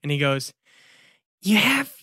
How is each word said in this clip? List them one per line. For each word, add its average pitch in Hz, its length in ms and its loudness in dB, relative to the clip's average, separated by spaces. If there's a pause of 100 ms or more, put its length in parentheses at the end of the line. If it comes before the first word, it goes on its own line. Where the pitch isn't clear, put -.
and 147 80 -10
he 147 80 -2
goes, 139 340 -2 (880)
You 202 140 2
have 269 360 0 (100)